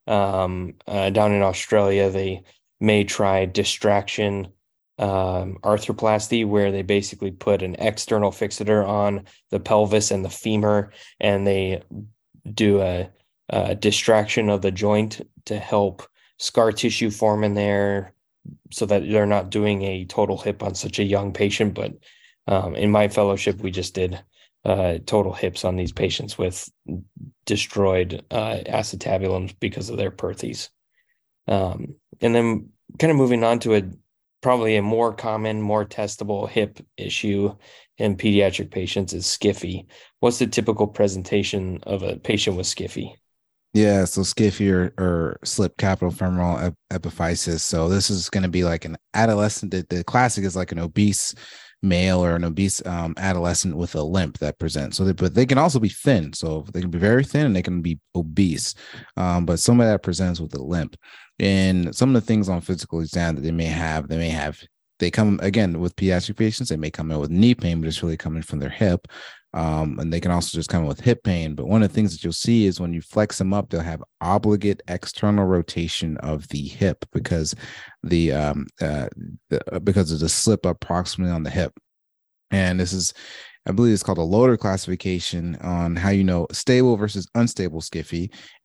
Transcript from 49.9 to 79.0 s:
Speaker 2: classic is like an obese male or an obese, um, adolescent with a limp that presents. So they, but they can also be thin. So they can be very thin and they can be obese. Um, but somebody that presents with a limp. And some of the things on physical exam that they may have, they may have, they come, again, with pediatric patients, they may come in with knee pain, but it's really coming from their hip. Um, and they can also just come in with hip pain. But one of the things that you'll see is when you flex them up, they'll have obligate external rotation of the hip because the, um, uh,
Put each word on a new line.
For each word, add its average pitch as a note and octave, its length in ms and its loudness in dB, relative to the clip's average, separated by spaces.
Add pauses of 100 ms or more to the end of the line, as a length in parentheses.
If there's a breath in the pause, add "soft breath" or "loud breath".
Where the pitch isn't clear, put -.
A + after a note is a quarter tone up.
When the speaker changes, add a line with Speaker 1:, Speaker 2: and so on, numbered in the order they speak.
Speaker 2:
classic B2 400 2
is F#2 120 -4
like F#2 160 -4
an E2 80 -6
obese F#2+ 540 0 (500 loud breath)
male F2+ 400 4
or E2+ 120 2
an F2 80 -2
obese, F#2 420 -2
um, F2+ 320 -6
adolescent F2 580 0
with E2+ 200 -4
a D#2 80 -2
limp E2 340 -2
that D2 220 -6
presents. D2+ 380 -4
So F#2+ 80 0
they, F#2+ 80 2
but E2+ 200 0
they B2 140 4
can C3 100 2
also C#3+ 220 4
be G#2+ 100 2
thin. D#2+ 440 0
So D#2 400 -6
they F2+ 80 -4
can F2+ 100 -4
be E2+ 80 -2
very A#2 240 4
thin D3 240 0
and G2+ 80 2
they F2+ 80 0
can F2+ 180 -4
be E2 180 -2 (140)
obese. E2 640 0 (420 loud breath)
Um, F2 300 0
but E2+ 120 2
somebody A#2+ 300 6
that G2+ 140 2
presents F2 360 -2
with D#2 140 -8
a C#2 80 -8
limp. D#2+ 340 -4 (440 loud breath)
And F#2+ 560 2
some C3 200 4
of A2 60 4
the - 60 -6
things G#2+ 220 2
on F2 120 -2
physical E2 380 -6
exam E2 340 -2
that C2+ 80 -4
they E2 100 -2
may E2 140 0
have, D#2 440 -4
they D#2+ 80 -2
may E2 120 0
have, D2+ 320 -4 (380)
they F2 100 2
come, G#2 320 2
again, F#2 380 0
with F2 160 -4
pediatric F#2 420 0
patients, A2 320 0
they D#2+ 80 -2
may D#2 140 -6
come D#2+ 180 -6
in D#2 80 -2
with D2+ 140 -4
knee A#2 240 6
pain, E2+ 260 -2
but D#2 60 -2
it's D#2+ 160 -4
really D#2+ 140 -2
coming D#2+ 260 -6
from D2+ 160 -8
their C#2 100 -4
hip. F2+ 380 2 (460 loud breath)
Um, D#2 460 -2
and D#2+ 140 -4
they E2+ 80 -2
can F2+ 100 2
also F2 240 0
just D#2+ 140 -4
come E2+ 140 2
in D2+ 40 0
with D2 140 -6
hip A#2+ 220 2
pain. E2 320 0
But C#2 120 -6
one G#2+ 140 6
of G2 80 4
the - 60 -10
things G#2+ 180 2
that D#2 100 -10
you'll E2+ 80 -4
see A2+ 360 2
is F2+ 120 -2
when F2 140 -4
you E2 80 -6
flex - 380 0
them F#2+ 140 0
up, G2+ 160 0
they'll E2 120 -2
have D#2+ 220 -6 (180)
obligate G2+ 640 2
external G2+ 580 0
rotation E2+ 720 -2
of D2+ 320 -6
the D2 180 -6
hip - 440 -2
because E2 440 -2 (480 loud breath)
the, E2 300 2
um, D2 340 -2 (120)
uh, D2 280 -4 (420)